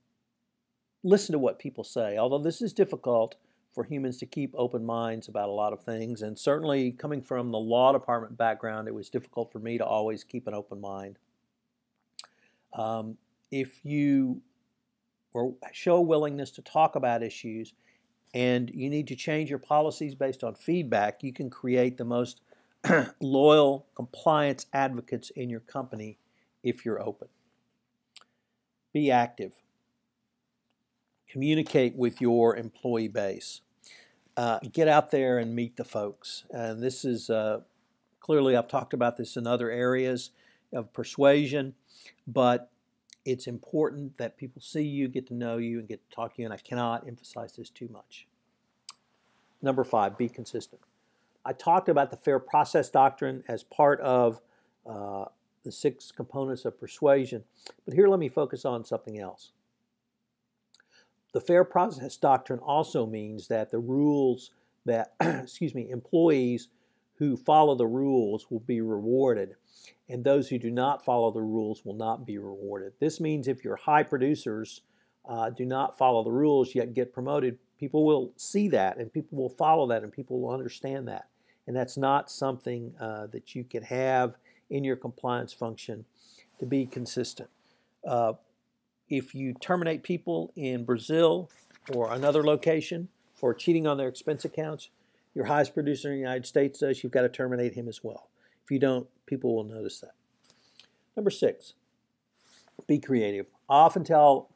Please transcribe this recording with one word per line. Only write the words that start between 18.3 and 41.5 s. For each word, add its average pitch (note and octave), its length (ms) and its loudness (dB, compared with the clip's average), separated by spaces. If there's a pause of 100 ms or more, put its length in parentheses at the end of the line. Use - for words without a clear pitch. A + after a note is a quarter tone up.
and B2 400 0
you B2+ 160 -6
need D3 180 -4
to C3+ 80 -10
change D#3 340 -4
your C#3+ 100 -6
policies D3+ 540 0
based C3 300 -4
on A2 120 -6
feedback, A#2 680 -2
you C3+ 80 -6
can C3 180 -8
create B2+ 480 0
the B2 80 -6
most A#2+ 360 -4 (420)
<clears throat> - 80 2 (300)
loyal C#3 640 6 (100)
compliance C#3+ 800 0
advocates C3 580 -4
in B2+ 180 -8
your A#2 120 -8
company A2 560 -12 (460)
if - 220 -4
you're G#2 160 -4
open. G#2 280 -10 (1600)
Be D3 160 2
active. A#2+ 440 2 (1800)
Communicate C#3 680 2
with A#2+ 240 0
your A#2 380 4
employee A2+ 500 -4
base. G2+ 540 -6 (720)
Uh, A#2+ 240 0 (120)
get D#3+ 180 4
out D3+ 220 6
there C3 260 2
and A#2 180 -4
meet A#2+ 220 -6
the A#2 80 -6
folks. - 640 -8
And A2+ 340 -6
this B2+ 220 -4
is, A#2+ 240 -4
uh, A2 320 0 (580)
clearly C3+ 380 4
I've A#2 100 0
talked B2+ 260 -4
about A#2+ 220 0
this - 220 -8
in A#2 100 -4
other A#2+ 240 0
areas B2+ 600 0 (420)
of A#2+ 180 -8
persuasion, C#3 840 2 (520)